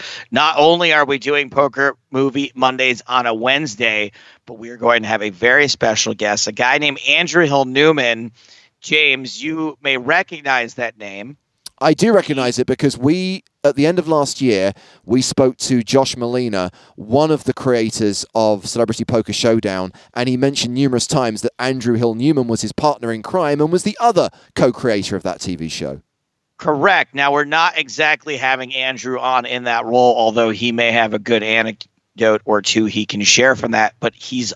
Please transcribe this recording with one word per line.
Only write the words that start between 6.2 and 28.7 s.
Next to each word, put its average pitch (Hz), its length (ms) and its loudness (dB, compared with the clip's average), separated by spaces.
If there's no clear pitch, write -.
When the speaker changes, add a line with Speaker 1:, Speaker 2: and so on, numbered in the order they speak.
Speaker 1:
a 107 40 -8
guy 123 260 0
named 143 280 -2
Andrew 160 400 2
Hill 139 200 2
Newman. 127 680 2
James, 131 600 -2
you 156 400 -6
may 139 160 -2
recognize 139 760 -2
that 120 240 -8
name. 104 380 -14
Speaker 2:
I 151 120 4
do 220 200 2
recognize 135 480 0
it 123 80 0
because 131 280 -2
we, 180 460 -2
at 143 100 4
the 139 100 2
end 175 140 2
of 156 80 -4
last 151 340 0
year, 101 320 2
we 123 160 2
spoke - 360 0
to 123 260 -2
Josh 131 340 2
Molina, 120 540 -4
one 139 380 0
of 143 120 -2
the 127 80 -2
creators 113 800 -2
of 107 360 0
Celebrity 117 360 -2
Poker 110 280 -2
Showdown, 101 600 0
and 123 140 -2
he 127 80 0
mentioned 135 360 0
numerous 127 360 0
times 120 340 0
that 117 160 -2
Andrew 123 380 0
Hill 117 180 0
Newman 131 320 0
was 117 140 -2
his 110 100 -4
partner 127 420 -2
in 110 120 -6
crime 147 360 -2
and 156 120 2
was 180 100 0
the 208 180 -4
other 190 300 2
co-creator 110 600 0
of 85 80 -6
that 92 160 -6
T 90 160 -6
V 80 120 -8
show. 73 320 -8
Speaker 1:
Correct. 156 540 2
Now, 143 200 0
we're 147 120 2
not 165 320 0
exactly 151 600 -2
having 131 360 -2